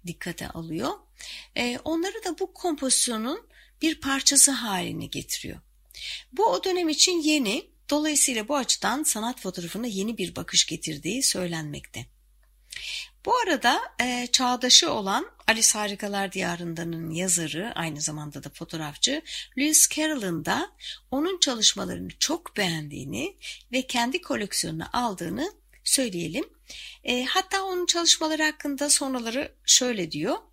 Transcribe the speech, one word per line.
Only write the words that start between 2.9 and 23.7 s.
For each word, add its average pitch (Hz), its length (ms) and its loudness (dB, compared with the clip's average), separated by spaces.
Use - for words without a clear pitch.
bir 311 200 0
parçası 269 500 4
haline 180 540 -4
getiriyor. - 540 -8
Bu 381 140 2
o - 180 2
dönem 359 260 2
için 339 320 4
yeni, 294 440 2
dolayısıyla 285 580 2
bu 294 100 0
açıdan 254 460 0
sanat 226 380 -2
fotoğrafına 185 460 -6
yeni 208 300 -4
bir 175 180 -4
bakış - 300 2
getirdiği 170 580 -4
söylenmekte. 160 840 -4
Bu 440 120 4
arada, 339 440 4
e, 247 300 0
çağdaşı 254 600 6
olan 214 400 0
Alice 226 240 6
Harikalar 202 600 -2
Diyarında'nın 170 800 -4
yazarı, 170 640 0
aynı 156 260 -4
zamanda 151 420 -6
da 143 60 -10
fotoğrafçı 165 720 -4
Lewis 294 320 6
Carroll'ın 220 560 -2
da 269 260 0
onun 349 280 0
çalışmalarını 190 680 0
çok - 380 -2
beğendiğini 160 800 -4